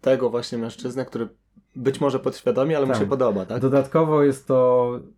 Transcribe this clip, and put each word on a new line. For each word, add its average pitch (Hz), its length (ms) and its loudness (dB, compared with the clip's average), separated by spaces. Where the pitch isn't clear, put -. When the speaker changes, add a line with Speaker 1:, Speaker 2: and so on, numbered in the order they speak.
Speaker 1:
tego 127 280 2
właśnie 120 280 -6
mężczyznę, 120 480 -8
który 117 220 -8
być 131 260 -2
może 135 180 0
podświadomie, 131 580 -2
ale 135 80 2
mu 131 60 0
Speaker 2:
Tak. 113 100 0
Speaker 1:
się 101 60 0
podoba, 110 380 0
tak? 117 160 -6
Speaker 2:
Dodatkowo 143 640 2
jest 135 240 0
to 127 440 2